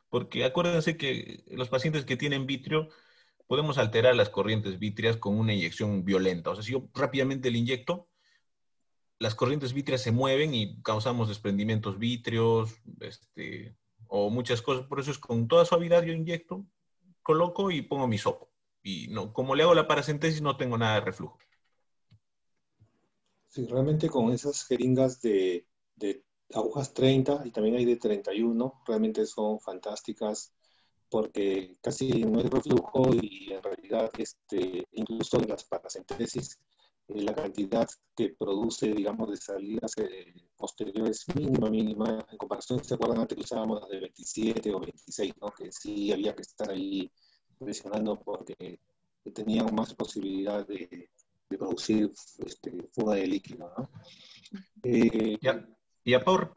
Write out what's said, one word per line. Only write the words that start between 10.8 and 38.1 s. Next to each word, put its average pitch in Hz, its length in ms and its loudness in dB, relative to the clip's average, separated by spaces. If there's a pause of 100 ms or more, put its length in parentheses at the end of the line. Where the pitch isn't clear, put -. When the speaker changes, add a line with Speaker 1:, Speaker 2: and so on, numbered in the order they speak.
Speaker 1:
causamos 113 460 0
desprendimientos 104 720 0
vítreos, 113 760 2 (260)
este, - 760 -14 (320)
o 104 220 2
muchas 120 320 0
cosas. 131 240 0
Por 135 140 -6
eso 135 100 -4
es 139 80 -4
con 117 300 -2
toda 170 160 10
suavidad 170 380 6
yo 165 100 -2
inyecto, 170 540 -6 (560)
coloco 175 480 4
y 151 120 0
pongo 135 240 0
mi 113 100 2
hisopo. - 340 -4 (320)
Y 80 260 -8
no, 104 240 -6
como 131 220 0
le 147 100 6
hago 170 100 10
la 156 140 4
paracentesis, 151 540 2
no 139 140 0
tengo 123 220 -2
nada 110 180 4
de 104 40 4
reflujo. - 380 -8 (2000)
Speaker 2:
Sí, 127 180 -6
realmente 147 420 2
con 120 220 4
esas 143 340 -2
jeringas 127 580 4
de, 92 440 2 (300)
de 101 260 -4 (320)
agujas 131 380 -2
treinta, 135 520 4
y 120 60 -8
también 113 260 0
hay 123 80 2
de 120 120 4
treinta 104 360 -2
y 107 100 0
uno, 117 440 0
realmente 110 400 0
son 107 320 -2
fantásticas 104 920 -8 (560)
porque 98 720 -2
casi 120 420 0
no 110 140 2
hay 117 100 2
reflujo 131 640 4
y - 380 -4
en 95 100 -8
realidad, 110 560 -2
este, 92 720 -4
incluso 113 480 -2
en 110 80 -2
las 101 160 -6
paracentesis, - 960 -8 (480)
eh, 104 140 -6
la 107 120 -2
cantidad 104 540 -2 (260)